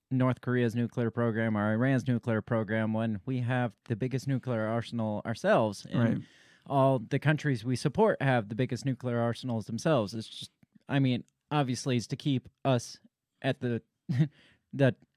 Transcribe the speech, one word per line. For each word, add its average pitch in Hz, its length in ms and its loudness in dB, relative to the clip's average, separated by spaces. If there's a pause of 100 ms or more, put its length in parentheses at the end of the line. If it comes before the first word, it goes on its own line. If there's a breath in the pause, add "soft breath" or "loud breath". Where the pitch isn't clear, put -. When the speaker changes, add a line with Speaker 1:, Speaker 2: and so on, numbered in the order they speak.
Speaker 1:
North 127 300 2
Korea's 123 360 0
nuclear 120 360 0
program 113 460 2
or 104 160 2
Iran's 127 340 2
nuclear 113 340 0
program 110 520 0
when 110 320 -2
we 131 140 -2
have 123 340 -2 (160)
the 117 80 0
biggest 131 320 -4
nuclear 123 360 -2
arsenal 110 600 -2
ourselves? 113 680 0
And 139 100 0
Speaker 2:
Right. 117 200 2 (440 loud breath)
Speaker 1:
all 135 340 2
the 123 200 -4
countries 139 460 0
we 127 100 0
support 185 460 2
have 123 260 2
the 113 80 -6
biggest 123 300 -2
nuclear 123 340 -2
arsenals 117 460 -2
themselves. 113 480 0
It's 110 160 -10
just, - 220 -16 (360)
I 139 120 0
mean, 127 260 2 (260)
obviously 127 460 0
it's 107 100 -2
to - 80 -4
keep 135 320 -2 (160)
us 127 340 0 (440)
at 135 180 -2
the, 120 220 -2 (260)
<laughs> 147 220 2 (440 soft breath)
the 131 220 4 (220)